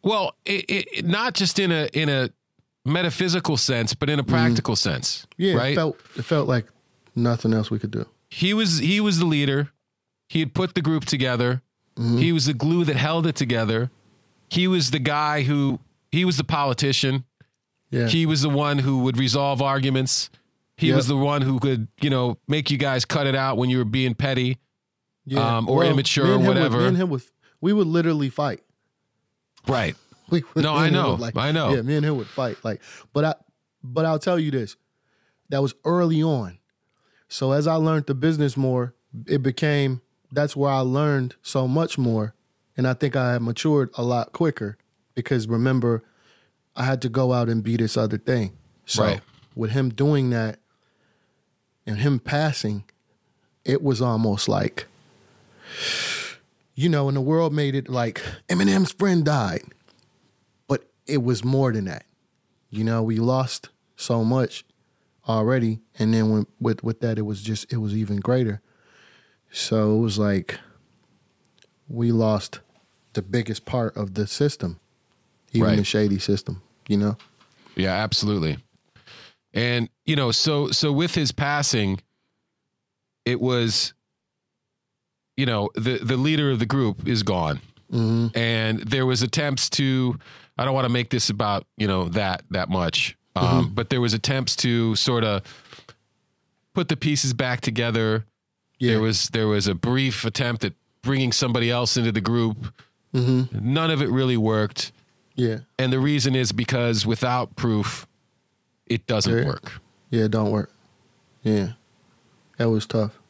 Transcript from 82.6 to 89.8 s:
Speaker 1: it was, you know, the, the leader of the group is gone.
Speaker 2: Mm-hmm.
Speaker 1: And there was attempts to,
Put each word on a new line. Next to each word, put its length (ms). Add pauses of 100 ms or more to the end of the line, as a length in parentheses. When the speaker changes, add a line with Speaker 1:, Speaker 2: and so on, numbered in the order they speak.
Speaker 1:
it 160
was, 540 (1400)
you 80
know, 300
the, 240
the 180
leader 340
of 80
the 60
group 420
is 160
gone. 380 (300)
Speaker 2:
Mm-hmm. 460
Speaker 1:
And 420
there 260
was 160
attempts 500
to, 460 (400)